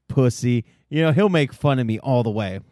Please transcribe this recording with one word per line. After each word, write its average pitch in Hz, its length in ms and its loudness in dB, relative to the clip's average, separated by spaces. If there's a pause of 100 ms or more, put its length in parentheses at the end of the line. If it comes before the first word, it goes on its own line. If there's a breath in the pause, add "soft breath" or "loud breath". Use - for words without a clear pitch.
pussy." 123 560 0 (260 soft breath)
You 151 120 -2
know, 160 100 2
he'll 196 160 2
make 156 240 0
fun 139 280 0
of 120 60 0
me 110 140 -4
all 123 240 0
the 110 80 -2
way. 98 300 -6 (100)